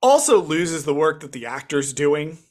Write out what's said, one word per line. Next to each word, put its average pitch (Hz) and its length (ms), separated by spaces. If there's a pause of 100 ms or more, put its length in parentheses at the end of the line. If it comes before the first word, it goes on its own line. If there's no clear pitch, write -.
also 254 380
loses 160 440
the 147 100
work 156 260
that 143 120
the 117 140
actor's 139 460
doing. 147 460 (120)